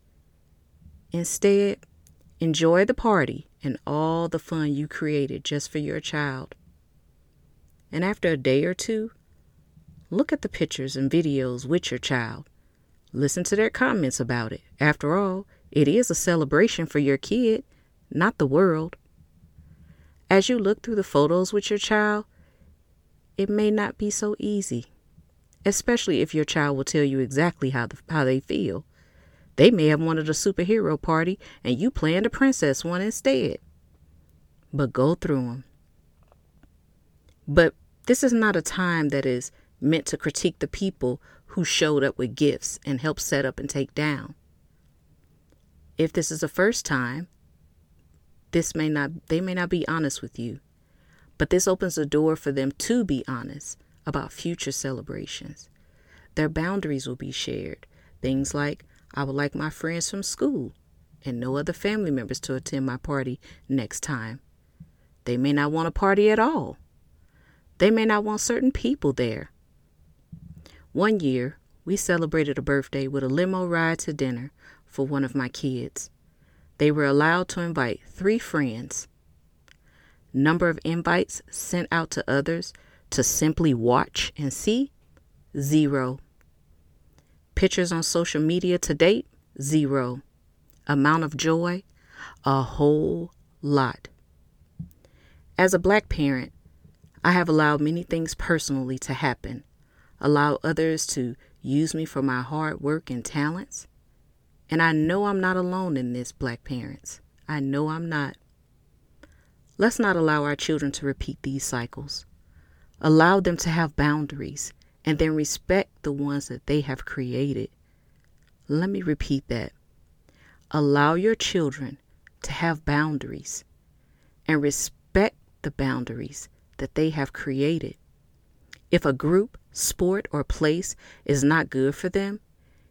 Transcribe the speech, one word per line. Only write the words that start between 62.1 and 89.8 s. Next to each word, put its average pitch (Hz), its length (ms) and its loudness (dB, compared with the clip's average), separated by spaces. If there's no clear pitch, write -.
members 127 300 -4
to - 140 -6
attend 135 320 -4
my 127 100 -2
party 131 420 -4
next 131 340 -2
time." 117 380 -6
They 120 120 -2
may 139 160 2
not 147 200 2
want 165 160 0
a 160 40 -4
party 202 380 4
at 220 80 4
all. 226 400 0
They 190 120 6
may 220 140 4
not 214 200 2
want 208 160 -2
certain 254 320 2
people 233 400 0
there. 117 380 -4
One 208 260 2
year, 131 400 -2
we 185 120 -2
celebrated 160 600 0
a 135 60 -4
birthday 139 460 0
with 131 160 -2
a 127 40 0
limo 180 380 0
ride 165 340 0
to 165 120 -6
dinner 131 400 -4
for - 180 -4
one 139 200 0
of 127 100 -4
my 127 140 -2
kids. - 600 -6
They 147 140 4
were 147 120 2
allowed 156 440 4
to - 120 -6
invite 160 460 -2
three 208 320 0
friends. 123 720 -4
Number 165 360 2
of 165 160 -2
invites 170 640 -2
sent - 400 -6
out 165 220 -2
to - 180 -4
others 160 420 -2
to 131 140 0
simply 156 500 2
watch 120 600 0
and 143 160 -4
see, 247 400 0
zero. 139 600 2
Pictures 185 360 2
on 165 120 0
social 170 380 0
media 175 380 2
to - 160 -2
date, 185 320 4
zero. 135 600 0